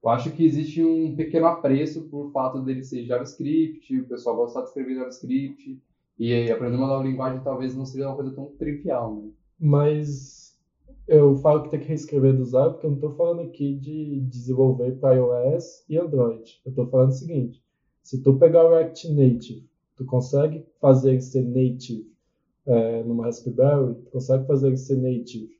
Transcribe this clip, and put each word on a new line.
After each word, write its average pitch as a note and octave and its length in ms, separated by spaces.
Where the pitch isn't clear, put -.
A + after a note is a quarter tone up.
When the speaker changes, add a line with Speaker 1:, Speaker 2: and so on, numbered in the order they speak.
Speaker 1:
Eu A#2 60
acho B2 220
que E3 120
existe D#3 400
um D#3+ 320
pequeno D#3+ 300
apreço D3+ 640
por C#3+ 220
fato C3 320
dele C3 200
ser A#2+ 220
JavaScript, C3 920
o B2+ 80
pessoal A#2+ 280
gostar A#2+ 260
de B2+ 80
escrever C3 260
JavaScript, B2+ 840
e A#2 320
aprender A#2+ 280
uma C3+ 100
nova C3+ 160
linguagem C3 400
talvez B2+ 320
não C3+ 100
seja C3+ 220
uma C3+ 80
coisa C3 160
tão C3+ 140
trivial, C3+ 580
né? G#2+ 140
Speaker 2:
Mas D3 960
eu C#3+ 300
falo D3+ 260
que - 80
tem D#3 80
que - 80
reescrever C#3 480
do B2+ 100
zero, C3 260
porque - 140
eu D3+ 60
não C3+ 80
tô D3 120
falando E3+ 300
aqui C#3 340
de D3 460
desenvolver B2+ 760
pra C3 160
I B2+ 40
O B2 140
S C#3 560
e D#3 80
Android. C3+ 680
Eu B2+ 80
tô B2 140
falando C3 220
o C3+ 40
seguinte, D3 480
se C3 220
tu C#3 140
pegar E3 280
o E3 40
React E3 440
Native, B2 560
tu C3 80
consegue C#3+ 600
fazer C3 320
ele B2+ 100
ser B2+ 220
native, A#2+ 680
é, A2+ 380
numa A#2 220
Raspberry, C3 680
tu - 160
consegue C3+ 340
fazer C#3 220
ele C3 100
ser C3 200
native A#2+ 520